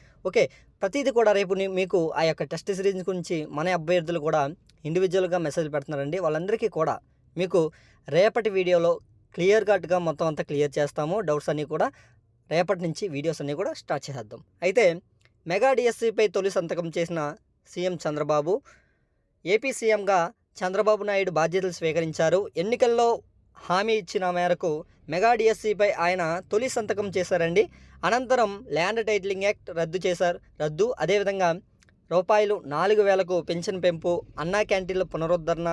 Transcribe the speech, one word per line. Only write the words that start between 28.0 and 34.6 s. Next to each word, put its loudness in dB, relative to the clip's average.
అనంతరం 2
ల్యాండ్ 0
టైటిలింగ్ -2
యాక్ట్ -4
రద్దు -2
చేశారు, 0
రద్దు, 0
అదేవిధంగా 2
రూపాయలు 4
నాలుగు 4
వేలకు 2
పెన్షన్ -6
పెంపు, 0
అన్నా 0